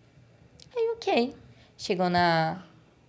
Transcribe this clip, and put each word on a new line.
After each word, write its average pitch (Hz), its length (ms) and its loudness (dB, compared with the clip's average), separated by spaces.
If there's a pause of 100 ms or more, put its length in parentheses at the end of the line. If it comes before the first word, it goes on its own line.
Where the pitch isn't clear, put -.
(720)
Aí, 466 220 0
ok. 285 400 -2 (420)
Chegou 180 320 -2
na, 175 540 2 (460)